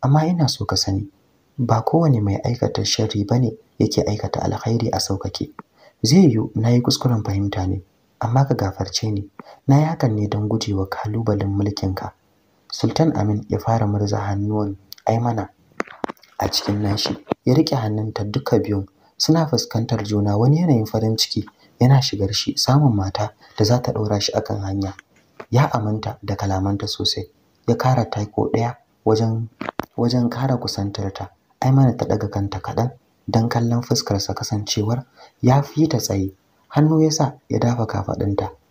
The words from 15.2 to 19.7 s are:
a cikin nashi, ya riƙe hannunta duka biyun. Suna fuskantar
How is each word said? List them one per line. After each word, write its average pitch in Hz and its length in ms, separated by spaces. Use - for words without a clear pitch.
a 104 100
cikin - 320
nashi, 101 360
ya 123 80
riƙe 151 220
hannunta 107 480
duka 104 360
biyun. 98 280
Suna 160 300
fuskantar 113 560